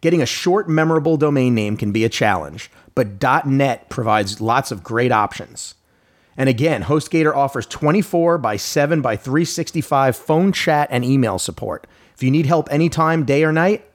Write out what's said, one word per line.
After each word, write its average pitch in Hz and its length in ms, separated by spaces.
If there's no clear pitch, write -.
Getting 165 220
a 117 40
short, 185 420
memorable 160 500
domain 135 360
name 104 220
can 104 160
be 110 120
a 113 40
challenge, 90 640
but 101 240
dot 139 280
net 135 440
provides 107 500
lots 117 320
of 92 100
great 120 300
options. - 640
And 131 120
again, 131 360
HostGator 151 520
offers 135 300
twenty-four 170 720
by 110 180
seven 147 460
by 113 140
three 147 280
sixty-five 139 720
phone 170 360
chat 147 380
and 123 140
email 123 340
support. - 480
If - 80
you 131 80
need 151 160
help 156 240
anytime, 160 540
day 139 200
or 156 80
night, 180 320